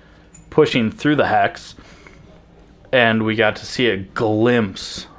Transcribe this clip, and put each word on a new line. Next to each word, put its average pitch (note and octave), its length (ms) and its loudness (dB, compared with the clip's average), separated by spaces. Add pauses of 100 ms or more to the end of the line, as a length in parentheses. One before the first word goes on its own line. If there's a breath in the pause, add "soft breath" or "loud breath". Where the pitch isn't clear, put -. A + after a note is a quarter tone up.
(500 soft breath)
pushing C#3 420 2
through D3 240 0
the C3+ 120 2
Hex. G#2 480 -2 (1160 loud breath)
And A2+ 320 2
we A2 120 -2
got G#2+ 220 2
to - 80 -16
see B2+ 220 -2
a G2 100 0
glimpse A2 1080 -2 (100)